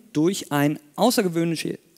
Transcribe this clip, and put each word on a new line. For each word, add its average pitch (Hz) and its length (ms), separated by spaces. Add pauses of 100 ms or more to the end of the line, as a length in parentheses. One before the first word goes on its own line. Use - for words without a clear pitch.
(140)
durch 165 400
ein 147 260 (160)
außergewöhnliche-, 170 840 (180)